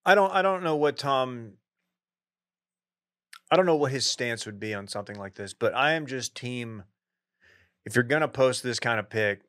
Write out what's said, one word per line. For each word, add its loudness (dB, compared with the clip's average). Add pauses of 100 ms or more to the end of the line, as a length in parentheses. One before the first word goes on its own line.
I 8
don't, 4
I 2
don't 0
know 0
what 2
Tom, -2 (2000)
I 4
don't 4
know 4
what 0
his -2
stance -4
would -12
be -6
on -8
something -10
like -12
this, -12
but 0
I 2
am -4
just -8
team, -10 (1000)
if -6
you're 6
gonna 2
post 2
this -4
kind 0
of -6
pic 0